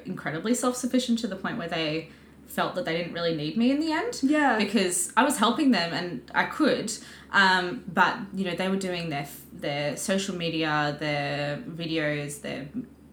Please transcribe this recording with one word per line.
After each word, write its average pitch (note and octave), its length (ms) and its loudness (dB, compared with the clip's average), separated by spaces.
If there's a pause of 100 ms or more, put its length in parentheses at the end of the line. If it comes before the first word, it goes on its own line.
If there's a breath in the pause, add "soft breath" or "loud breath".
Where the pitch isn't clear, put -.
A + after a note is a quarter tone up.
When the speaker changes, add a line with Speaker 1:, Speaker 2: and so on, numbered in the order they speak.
Speaker 1:
incredibly F3 480 -2
self-sufficient B3 640 2
to A3 80 -4
the F#3+ 80 -6
point E3+ 220 -4
where E3+ 100 -4
they D#3+ 420 -2 (380 loud breath)
felt - 260 -2
that F3+ 100 -4
they E3+ 140 -2
didn't E3+ 160 -4
really E3+ 220 0
need D3+ 220 -4
me A#3+ 120 6
in C#4 100 4
the D#4+ 120 0
end. A4 320 -2
Speaker 2:
Yeah. C#4 340 4
Speaker 1:
Because G3+ 580 2
I A#3 80 6
was C#4+ 140 2
helping B3 340 4
them E3+ 220 2
and F3 400 -6
I F3+ 120 2
could, A3 460 0 (400 loud breath)
um, F#3 560 4
but, F3 300 2 (160)
you F#3+ 120 -2
know, E3+ 100 -2
they F#3 140 -2
were F#3+ 60 2
doing F3+ 340 -4
their, C#3+ 180 -4 (260)
their D3 440 -2
social F#3+ 380 -2
media, D#3 640 0
their C#3+ 580 -2
videos, D#3 840 -4
their C#3+ 260 -8 (460)